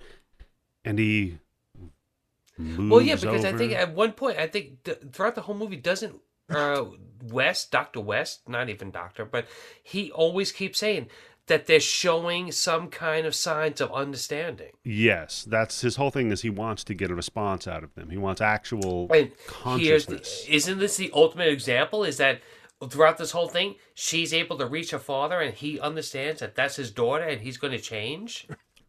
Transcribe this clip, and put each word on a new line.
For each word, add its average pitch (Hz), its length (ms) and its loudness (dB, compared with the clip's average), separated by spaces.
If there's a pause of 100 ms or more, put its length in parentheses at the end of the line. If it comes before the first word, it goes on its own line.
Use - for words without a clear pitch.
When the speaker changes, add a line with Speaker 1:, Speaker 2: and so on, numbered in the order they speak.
(840)
Speaker 1:
And 104 140 0
he 104 400 2 (1200)
Speaker 2:
Well, 90 420 6
yeah, - 140 4
Speaker 1:
moves - 100 -2
Speaker 2:
because - 200 2
I 190 60 2
Speaker 1:
over. - 80 -4
Speaker 2:
think 233 140 0
at 180 220 0
one 220 180 2
point, 226 260 -2
I 156 80 -2
think 135 380 -8
th-, 160 140 -8 (140)
throughout 226 220 -2
the - 80 -8
whole 208 140 -6
movie, 202 200 -6
doesn't, 175 400 -2 (320)
uh, 143 360 0 (400)
West, 127 460 0
Doctor 127 300 0
West, 104 480 -4
not 123 200 -4
even 98 220 -10
doctor, 87 340 -10
but 120 220 -4 (360)
he 190 300 -6
always 175 400 2
keeps 190 260 -6
saying, 190 300 -2 (420)
that 156 160 4
they're 160 140 8
showing 175 720 0
some 165 380 -2
kind 160 380 -2
of 151 80 -2
signs 156 480 -2
of - 100 -2
understanding. 139 800 -6 (120)
Speaker 1:
Yes, 107 640 2
that's 110 360 0
his 120 140 0
whole 139 140 2
thing, 123 220 0
is 95 80 -2
he 117 80 -4
wants 104 360 -6
to 107 100 -6
get 92 160 -4
a 87 40 -2
response 98 540 -4
out 80 160 -8
of 73 100 -20
them. - 140 -14
He 85 80 -8
wants 98 240 -4
actual 98 720 -2
Speaker 2:
And 151 200 6 (460)
here's 156 280 6
the, - 100 -6
Speaker 1:
consciousness. - 320 -10
Speaker 2:
isn't 156 300 4
this 196 180 0
the 190 160 -4
ultimate 160 360 6
example? 143 560 2
Is 147 120 -2
that 135 240 4 (480)
throughout 156 300 6
this 160 140 -6
whole 170 160 0
thing, 196 260 -2 (180)
she's 160 400 -2
able 165 240 0
to 135 80 -2
reach 156 280 -6
her 147 60 -4
father, 143 420 -2
and 139 140 -2
he 147 240 -6
understands 151 640 -6
that 107 140 -10
that's 135 220 -2
his 127 140 -8
daughter, 123 340 0
and 139 180 -4
he's 123 160 -10
gonna 131 200 -6
change? 131 720 -10 (400)